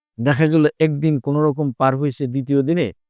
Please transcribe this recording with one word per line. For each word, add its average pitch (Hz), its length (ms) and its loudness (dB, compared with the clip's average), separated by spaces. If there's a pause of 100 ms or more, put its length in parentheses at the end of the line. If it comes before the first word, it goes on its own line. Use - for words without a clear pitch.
(180)
দেখা 135 300 2
গেল 156 160 4 (160)
একদিন 156 400 0
কোনো 143 220 -2
রকম 151 300 0
পার 135 240 0
হয়েছে, 143 320 -4
দ্বিতীয় 135 340 -2
দিনে 151 260 0 (220)